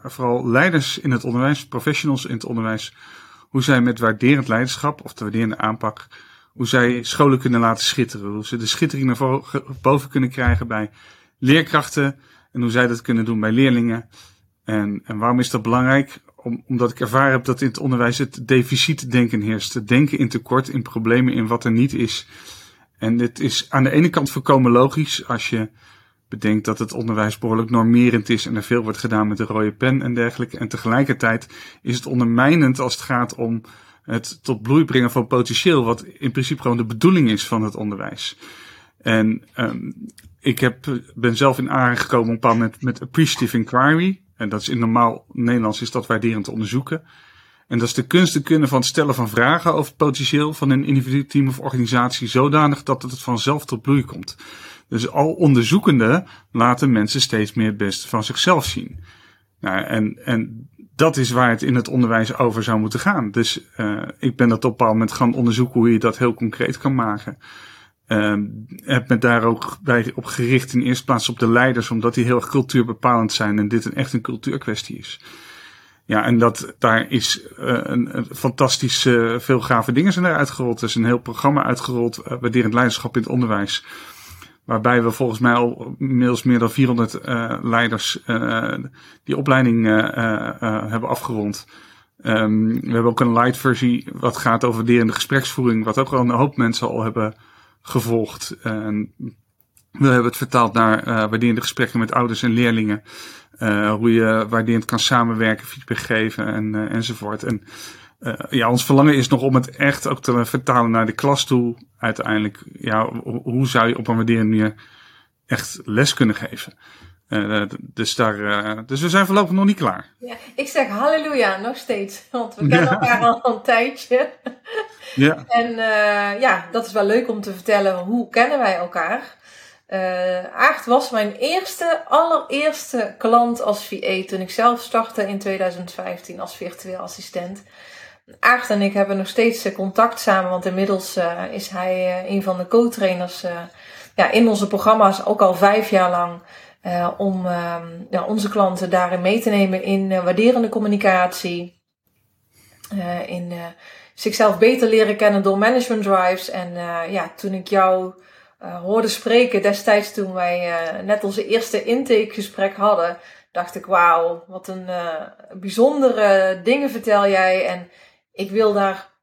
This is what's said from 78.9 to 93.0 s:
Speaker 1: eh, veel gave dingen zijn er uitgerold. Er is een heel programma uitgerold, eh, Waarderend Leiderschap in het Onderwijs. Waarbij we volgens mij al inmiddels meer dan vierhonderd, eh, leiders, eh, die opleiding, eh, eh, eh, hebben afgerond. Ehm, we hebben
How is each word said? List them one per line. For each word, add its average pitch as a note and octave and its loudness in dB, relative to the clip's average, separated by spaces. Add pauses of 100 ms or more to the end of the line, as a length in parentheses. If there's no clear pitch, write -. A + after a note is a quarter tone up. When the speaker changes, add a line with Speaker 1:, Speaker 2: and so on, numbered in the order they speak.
Speaker 1:
eh, A#2 2
veel B2 0
gave A#2 0
dingen E3+ 4
zijn F3+ 0
er E3+ 2
uitgerold. C3 -2
Er A#2 -4
is - -4
een A#2 0
heel A#2+ 2
programma C#3 0
uitgerold, A#2+ -2
eh, - -10
Waarderend A#2 2
Leiderschap B2 0
in A#2+ 0
het A2+ -6
Onderwijs. A2 -2 (800)
Waarbij A#2+ 2
we A#2 2
volgens A2+ -2
mij A#2+ 4
al A#2+ -2
inmiddels B2 0
meer B2 4
dan A2+ 2
vierhonderd, A#2+ 2
eh, A#2 -6
leiders, A#2 -2
eh, A#2 -2 (500)
die C#3+ -4
opleiding, C3 2
eh, A2 4
eh, A2+ -2 (120)
eh, G#2+ -4
hebben A#2 -4
afgerond. G#2+ -6 (560)
Ehm, A2 0
we A2+ -2
hebben A#2 2